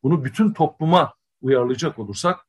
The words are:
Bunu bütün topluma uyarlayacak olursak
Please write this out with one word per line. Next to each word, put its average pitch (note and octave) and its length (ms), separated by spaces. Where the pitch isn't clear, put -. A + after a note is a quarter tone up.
Bunu C#3 220
bütün G#3+ 280
topluma D#3+ 600
uyarlayacak C3 580
olursak A2 500